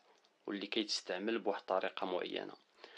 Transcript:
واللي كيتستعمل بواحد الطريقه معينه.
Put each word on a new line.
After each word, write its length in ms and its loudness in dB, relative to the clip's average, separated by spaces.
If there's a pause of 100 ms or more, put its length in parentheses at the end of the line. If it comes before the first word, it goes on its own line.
(460)
واللي 200 -2
كيتستعمل 720 0
بواحد 220 0
الطريقه 460 2
معينه. 480 0 (440)